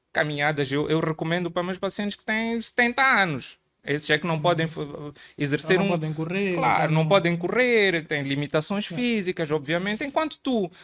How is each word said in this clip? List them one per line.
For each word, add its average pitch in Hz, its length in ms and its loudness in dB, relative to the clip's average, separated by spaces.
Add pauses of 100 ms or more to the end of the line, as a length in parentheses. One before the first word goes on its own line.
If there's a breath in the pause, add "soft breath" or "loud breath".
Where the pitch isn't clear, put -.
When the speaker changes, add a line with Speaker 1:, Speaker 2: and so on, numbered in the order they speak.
(140)
Speaker 1:
Caminhadas 147 580 0
eu, 143 160 0
eu 156 120 2
recomendo 165 500 -2
para 175 140 -2
meus 180 160 -6
pacientes 202 360 -4
que - 80 -18
têm 226 380 -2
setenta 240 400 0
anos. 196 560 2 (300)
Esses 147 220 -2
é 151 80 6
que 156 80 -6
não 165 160 0
podem 165 240 2
f-, 151 140 -8 (580 loud breath)
exercer 147 400 2
Speaker 2:
Não 196 80 2
Speaker 1:
um 196 40 0
Speaker 2:
podem 156 220 -2
correr, 175 440 -2
Speaker 1:
Claro, - 260 2
Speaker 2:
já 156 60 2
Speaker 1:
não 156 160 4
Speaker 2:
não 156 40 2
Speaker 1:
podem 170 300 4
correr, 196 680 2
têm 147 160 -2
limitações 147 680 -2
Speaker 2:
É. 165 40 -8
Speaker 1:
físicas, 185 560 -2
obviamente. 175 520 -2
Enquanto 302 360 -4
tu 220 320 -2 (120)